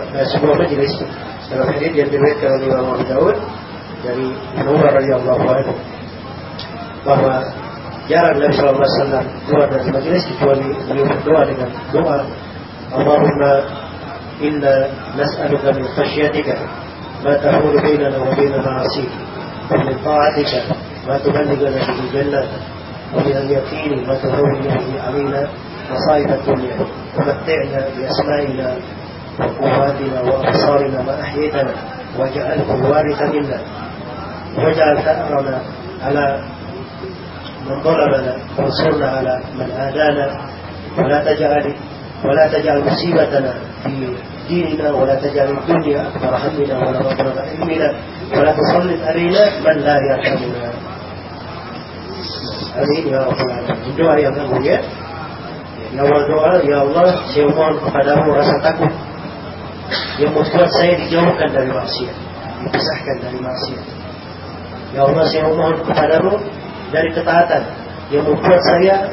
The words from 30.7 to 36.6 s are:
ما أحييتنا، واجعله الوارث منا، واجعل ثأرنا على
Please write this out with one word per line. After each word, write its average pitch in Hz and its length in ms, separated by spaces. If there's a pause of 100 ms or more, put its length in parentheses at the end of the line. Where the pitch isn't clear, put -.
ما 135 180
أحييتنا، 143 540 (440)
واجعله 135 560
الوارث 147 480
منا، 143 380 (1000)
واجعل 156 440
ثأرنا 143 600 (400)
على 139 420 (1200)